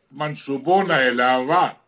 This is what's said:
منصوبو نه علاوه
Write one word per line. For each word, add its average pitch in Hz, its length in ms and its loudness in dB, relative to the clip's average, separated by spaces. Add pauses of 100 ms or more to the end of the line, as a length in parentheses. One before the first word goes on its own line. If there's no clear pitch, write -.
(100)
منصوبو 147 720 -2
نه 175 120 0
علاوه 127 920 0